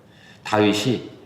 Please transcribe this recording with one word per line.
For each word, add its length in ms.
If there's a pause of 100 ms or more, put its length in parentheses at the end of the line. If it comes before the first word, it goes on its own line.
(440)
다윗이 640 (160)